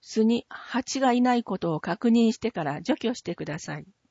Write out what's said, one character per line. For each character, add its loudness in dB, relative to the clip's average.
巣 0
に 2
蜂 -6
が 4
い 4
な 4
い 0
こ -4
と -2
を -4
確 -2
認 6
し -4
て -4
か -6
ら -4
除 0
去 -2
し -10
て -6
く -10
だ -8
さ -10
い。 -16